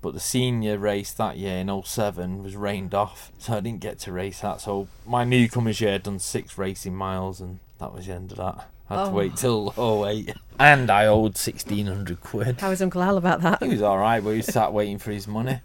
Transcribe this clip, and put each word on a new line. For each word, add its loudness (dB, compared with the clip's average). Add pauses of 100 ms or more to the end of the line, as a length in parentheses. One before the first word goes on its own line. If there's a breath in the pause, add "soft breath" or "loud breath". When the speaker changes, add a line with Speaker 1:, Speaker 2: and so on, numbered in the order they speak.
Speaker 1:
But -6
the -8
senior 0
race -2
that -4
year -4
in -4
oh -4
seven -4
was -12
rained -4
off, -2
so -4
I -2
didn't -6
get -10
to -10
race -6
that. -4
So -4 (160)
my 0
newcomers 2
year 2
done -6
six -6
racing -6
miles, -4
and -12 (200)
that -10
was -12
the -8
end -10
of -12
that. -6 (200)
Had -2
to -2
Speaker 2:
Oh. -
Speaker 1:
wait 0
till 0
oh 2
eight. -4 (260)
And 8
I 8
owed 6
sixteen -4
hundred -4
quid. -2
Speaker 2:
How 0
was 0
Uncle 0
Al 4
about 2
that? 2
Speaker 1:
He 0
was 2
all 4
right, 4
but 0
he 2
sat 2
waiting 0
for -8
his -6
money. -4